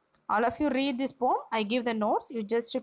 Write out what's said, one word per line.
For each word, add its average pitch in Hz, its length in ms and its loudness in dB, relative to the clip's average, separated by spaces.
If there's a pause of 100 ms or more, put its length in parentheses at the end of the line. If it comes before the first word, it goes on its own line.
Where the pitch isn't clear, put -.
(300)
All 214 140 2
of 240 160 0
you 302 100 2
read 262 280 0
this 262 160 -2
poem. 277 240 0 (160)
I 220 100 0
give 226 220 0
the 240 80 0
notes. 226 380 0
You 226 120 -6
just 233 400 -2